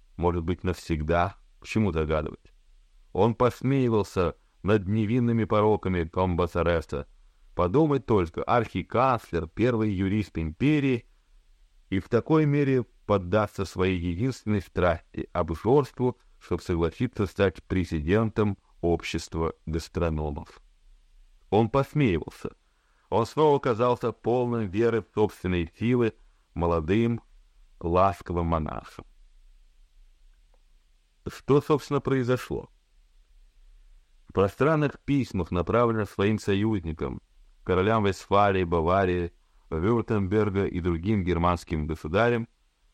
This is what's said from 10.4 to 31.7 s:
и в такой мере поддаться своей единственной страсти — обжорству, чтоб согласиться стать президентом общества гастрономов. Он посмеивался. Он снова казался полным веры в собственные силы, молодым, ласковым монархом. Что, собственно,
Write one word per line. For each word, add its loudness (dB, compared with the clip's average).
и 0
в -14
такой 2
мере 2
поддаться 0
своей 0
единственной -2
страсти — -2
обжорству, 0
чтоб -6
согласиться -2
стать 0
президентом 0
общества -2
гастрономов. -6
Он 4
посмеивался. 0
Он 0
снова 2
казался 0
полным -2
веры 0
в -20
собственные 0
силы, 0
молодым, 0
ласковым 0
монархом. -6
Что, 2
собственно, -2